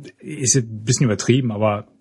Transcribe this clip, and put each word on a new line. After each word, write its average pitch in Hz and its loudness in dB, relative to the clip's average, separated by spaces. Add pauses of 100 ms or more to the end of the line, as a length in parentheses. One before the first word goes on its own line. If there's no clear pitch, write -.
(180)
ist 139 -2
ein 113 -2
bisschen 131 2
übertrieben, 120 2
aber 104 0 (140)